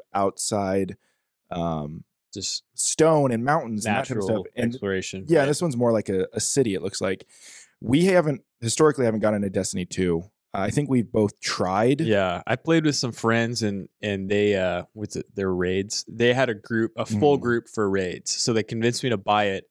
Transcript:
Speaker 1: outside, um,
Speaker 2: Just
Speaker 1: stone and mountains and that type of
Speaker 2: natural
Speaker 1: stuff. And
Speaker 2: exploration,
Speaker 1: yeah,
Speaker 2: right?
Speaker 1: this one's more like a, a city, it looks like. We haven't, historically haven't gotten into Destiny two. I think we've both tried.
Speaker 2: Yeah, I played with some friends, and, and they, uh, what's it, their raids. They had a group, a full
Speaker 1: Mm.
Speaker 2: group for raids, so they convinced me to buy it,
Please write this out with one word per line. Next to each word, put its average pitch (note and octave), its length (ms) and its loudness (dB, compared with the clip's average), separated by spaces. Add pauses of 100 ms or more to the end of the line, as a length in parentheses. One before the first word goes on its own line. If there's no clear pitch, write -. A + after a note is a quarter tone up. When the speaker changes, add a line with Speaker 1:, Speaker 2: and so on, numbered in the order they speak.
(120)
Speaker 1:
outside, G2 840 0 (520)
um, D#2+ 540 -4 (300)
Speaker 2:
Just - 280 -8 (120)
Speaker 1:
stone D3+ 580 2
and A2+ 120 -2
mountains A#2 420 -2
and G#2 100 0
that C3+ 100 -2
type B2 120 -4
of G2+ 60 -2
Speaker 2:
natural F#2+ 200 -2
Speaker 1:
stuff. - 100 -16
And A#2 180 -2
Speaker 2:
exploration, F#2+ 540 -6
Speaker 1:
yeah, D#3 140 4
Speaker 2:
right? C#3 60 4
Speaker 1:
this D3 160 0
one's D3 140 -2
more A#2+ 140 2
like G#2+ 200 0
a, F#2 240 0
a G#2+ 60 -4
city, A#2+ 340 0
it F#2 80 -4
looks G2 180 -6
like. F#2+ 260 -4 (540)
We C#3 240 2
haven't, F3 380 2 (180)
historically C3+ 460 2
haven't A2 140 0
gotten G#2+ 160 2
into G2+ 140 -2
Destiny F#2+ 360 -4
two. F2+ 440 -2 (220)
I G2+ 180 -2
think C#3 200 0
we've A#2+ 200 2
both G#2+ 300 0
tried. A2 600 0
Speaker 2:
Yeah, G2 460 2
I A2+ 100 0
played D#3+ 280 2
with D3 120 2
some A#2+ 160 -4
friends, A2+ 500 0
and, G2+ 260 -4 (140)
and G2 260 -4
they, G#2 280 2
uh, F2+ 260 0 (120)
what's G#2+ 220 -10
it, - 180 -10
their F#2+ 200 -2
raids. F#2 540 -2
They A#2+ 260 2
had B2+ 160 2
a G#2+ 40 -2
group, A2+ 420 -2
a F#2 100 -6
full C3+ 320 4
Speaker 1:
Mm. - 20 -2
Speaker 2:
group A#2+ 280 -2
for G#2 200 0
raids, F#2+ 440 -2
so - 200 -2
they A2 120 2
convinced A#2+ 400 -2
me B2+ 60 0
to A2 60 0
buy G#2 300 2
it, F#2+ 240 -4